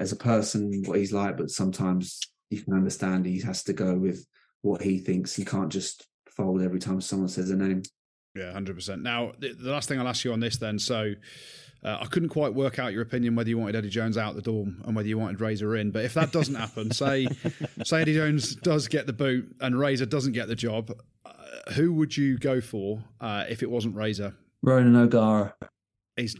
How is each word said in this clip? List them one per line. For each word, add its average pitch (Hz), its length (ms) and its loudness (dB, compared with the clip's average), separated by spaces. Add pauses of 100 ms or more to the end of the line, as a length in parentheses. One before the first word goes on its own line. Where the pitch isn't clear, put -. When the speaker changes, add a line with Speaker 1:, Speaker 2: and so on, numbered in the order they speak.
Speaker 1:
as 98 120 -2
a 107 40 -4
person, 107 720 0
what 95 120 2
he's 101 140 0
like, 101 240 0
but - 140 -4
sometimes 92 720 0 (300)
you 101 120 -4
can 95 120 -2
understand 95 500 2
he 92 160 -2
has 98 240 -4
to 98 80 -2
go 92 240 0
with 92 300 0 (360)
what 101 200 0
he 95 160 2
thinks. 92 360 -2
He 98 100 -2
can't 95 280 -2
just - 340 -6 (220)
fold 95 340 0
every 92 160 0
time 92 220 -2
someone 95 280 -2
says 92 220 -4
a 95 60 0
name. 95 260 0 (520)
Speaker 2:
Yeah, 90 180 -10
hundred 98 220 -8
percent. 92 280 -8
Now, 120 360 -2
the, 123 160 -8
the 123 160 -8
last 143 180 -4
thing 139 100 -2
I'll 123 100 0
ask 120 160 -4
you 123 100 0
on 113 60 0
this 117 180 -2
then, 107 200 -4
so, 107 360 -2 (680)
uh, 107 200 -6
I - 40 -8
couldn't 170 220 0
quite 147 240 0
work 127 260 0
out 123 140 -4
your 104 100 -2
opinion 120 320 0
whether 117 140 2
you 117 80 0
wanted 107 200 -2
Eddie 104 120 -2
Jones 110 300 -2
out 101 160 -4
the 101 80 -8
door 107 240 -2 (180)
and 113 100 -2
whether 107 140 0
you 107 100 0
wanted 101 220 -4
Razor 110 360 0
in, 104 140 0
but 107 140 -2
if 123 100 -4
that 160 180 2
doesn't 139 240 2
happen, 110 340 -6
say, 135 380 0 (260)
<laughs> - 300 -8
say 160 180 2
Eddie 156 120 2
Jones 151 420 2
does 151 320 2
get 147 180 0
the 135 80 -4
boot 127 460 0
and 127 180 2
Razor 139 280 2
doesn't 135 260 0
get 113 160 -4
the 117 60 -2
job, 113 380 -2 (320)
uh, - 60 -18 (420)
who 165 220 4
would 156 200 2
you 139 240 4
go 131 220 2
for, 107 420 -4 (200)
uh, 104 260 -2
if 110 140 -4
it - 80 -2
wasn't 113 260 0
Razor? 101 380 -2 (280)
Speaker 1:
Ronan 127 340 8
O'Gara. 110 580 6 (640)
Speaker 2:
He's 113 240 -4